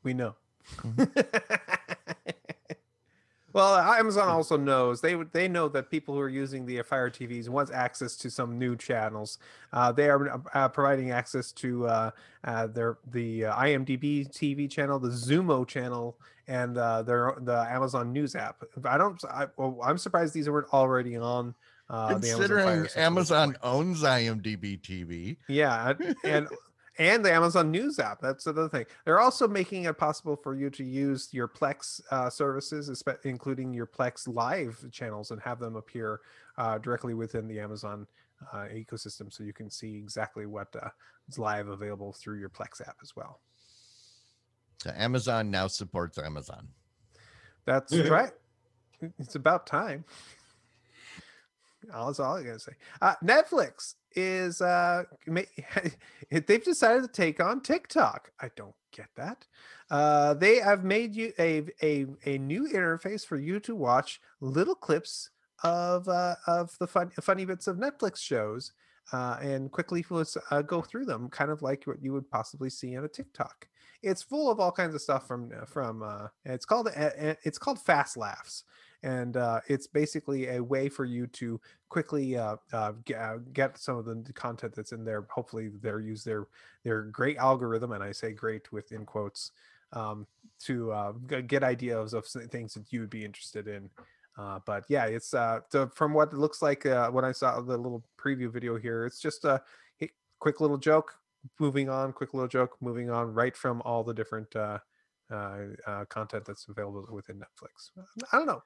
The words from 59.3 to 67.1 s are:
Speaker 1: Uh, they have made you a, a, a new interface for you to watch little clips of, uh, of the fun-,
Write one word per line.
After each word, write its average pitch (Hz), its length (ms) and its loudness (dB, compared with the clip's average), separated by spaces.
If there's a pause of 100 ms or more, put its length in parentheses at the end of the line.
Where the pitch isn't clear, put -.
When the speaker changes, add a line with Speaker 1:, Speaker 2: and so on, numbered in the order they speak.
Speaker 1:
Uh, 147 440 6
they 196 220 8
have 202 280 4
made 208 300 2
you 226 240 -4
a, 160 260 2 (180)
a, 147 240 2 (180)
a 139 140 0
new 160 300 -2
interface 190 580 -2
for 156 120 -4
you 170 220 -4
to 233 140 -8
watch 131 460 2 (200)
little 156 340 2
clips - 560 -2 (320)
of, 175 460 0
uh, 180 280 0 (100)
of 170 320 0
the 180 80 -2
fun-, 180 340 0